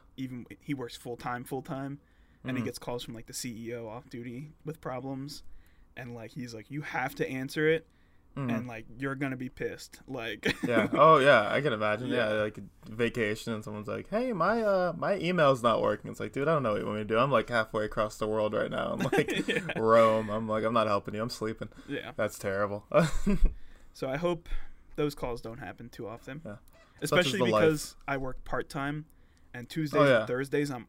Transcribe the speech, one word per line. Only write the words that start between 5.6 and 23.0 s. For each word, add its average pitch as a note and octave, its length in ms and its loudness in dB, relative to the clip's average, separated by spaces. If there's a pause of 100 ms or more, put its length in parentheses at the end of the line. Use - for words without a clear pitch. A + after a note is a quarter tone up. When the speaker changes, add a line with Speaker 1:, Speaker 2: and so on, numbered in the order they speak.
Speaker 1:
and, A#2+ 180 -12
like, A2+ 160 -14
he's B2 240 -10
like, A2 160 -14
"You C#3+ 120 -6
have C3 340 -4
to D3 120 -2
answer C3+ 400 0
it." D#3+ 200 2 (480)
Speaker 2:
Mm. B2+ 180 -2
Speaker 1:
And, A#2 140 -2
like, A2+ 160 -10 (140)
you're C3+ 160 -4
gonna C3+ 220 -4
be B2+ 120 -8
pissed, - 580 -8
like A2+ 380 -8
<laughs> - 180 0
Speaker 2:
Yeah. A2+ 300 2
Oh, D#3 260 10
yeah, B2 320 8
I A#2+ 120 2
can C#3+ 100 0
imagine. G#2+ 360 0
Yeah, A#2 260 2
Speaker 1:
Yeah. G#2+ 80 0
Speaker 2:
like, G#2+ 160 -4 (280)
vacation A2+ 680 -2
and G#2+ 100 -8
someone's G#2 240 -8
like, G#2 220 -6
"Hey, A#3+ 240 -2
my, G3 280 2
uh, F#3+ 340 2
my E3+ 200 0
email's D#3 460 4
not A#2 200 4
working." G#2+ 280 0
It's G#2+ 100 -12
like, G#2+ 140 -6
"Dude, C3+ 120 -2
I D#3+ 60 4
don't D3 100 2
know A2+ 100 0
what G#2 80 0
you - 60 -4
want G#2+ 120 -2
me A2 60 -4
to G2+ 40 -6
do. A2 100 4
I'm, C3+ 120 4
like, A2+ 180 4
halfway A2 380 0
across G#2+ 320 -2
the A2 100 -2
world G#2+ 240 0
right A2 180 0
now. A#2 220 -2
I'm, - 60 -4
Speaker 1:
<laughs> - 140 0
Speaker 2:
like, - 360 0
Speaker 1:
Yeah. G3 300 -2
Speaker 2:
Rome. A2 520 6
I'm A2 180 -2
like, G#2+ 160 0
I'm A2+ 100 0
not A2 120 4
helping G2+ 280 0
you. G#2+ 80 -4
I'm A#2+ 80 -4
sleeping." A2 400 -6 (180)
Speaker 1:
Yeah. C#3 280 -8
Speaker 2:
That's G#2+ 220 -2
terrible. G2+ 520 -2
<laughs> - 360 4 (680)